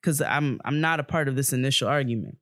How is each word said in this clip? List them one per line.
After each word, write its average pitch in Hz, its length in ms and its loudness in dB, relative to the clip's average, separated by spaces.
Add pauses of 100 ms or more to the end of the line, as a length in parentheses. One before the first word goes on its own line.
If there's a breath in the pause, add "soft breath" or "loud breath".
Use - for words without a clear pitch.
'cause 151 200 0
I'm, 143 440 0
I'm 147 160 0
not 160 180 2
a 147 40 -4
part 151 240 0
of 131 80 -2
this 135 180 0
initial 127 340 0
argument. 127 540 -2